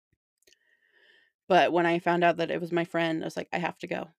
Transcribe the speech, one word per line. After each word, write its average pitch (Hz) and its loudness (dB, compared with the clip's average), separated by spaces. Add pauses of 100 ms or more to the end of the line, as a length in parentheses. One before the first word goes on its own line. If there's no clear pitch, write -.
(1500)
But 160 4
when 170 2
I 170 2
found 175 0
out 170 4
that 165 -2
it 165 -4
was 170 -8
my 170 0
friend, 165 -4
I - -6
was 165 -10
like, 170 -8
"I 175 -2
have 170 -6
to 180 -12
go. 175 -8